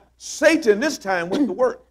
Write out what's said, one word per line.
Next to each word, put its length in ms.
Satan 600
this 180
time 320
went 160
to 80
work. 260